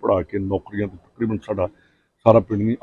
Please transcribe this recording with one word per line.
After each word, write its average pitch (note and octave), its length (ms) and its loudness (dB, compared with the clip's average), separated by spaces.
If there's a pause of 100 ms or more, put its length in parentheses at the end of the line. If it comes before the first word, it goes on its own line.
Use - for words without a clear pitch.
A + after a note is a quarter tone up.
ਪੜ੍ਹਾ F#2+ 200 2
ਕੇ G2 180 -6
ਨੌਕਰੀਆਂ G2 480 -4
ਤੇ F#2+ 100 -16
ਤਕਰੀਬਨ A2 400 -6
ਸਾਡਾ F#2+ 300 -4 (560)
ਸਾਰਾ A2+ 160 8
ਪਿੰਡ G2+ 220 0
ਨਹੀਂ, A2 220 -2